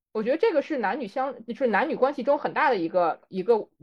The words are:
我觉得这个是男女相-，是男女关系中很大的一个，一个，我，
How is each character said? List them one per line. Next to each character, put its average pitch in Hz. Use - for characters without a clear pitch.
我 220
觉 226
得 311
这 440
个 285
是 302
男 220
女 233
相-， 262
是 269
男 220
女 254
关 262
系 294
中 285
很 185
大 277
的 233
一 165
个， 165
一 185
个， 226
我， 202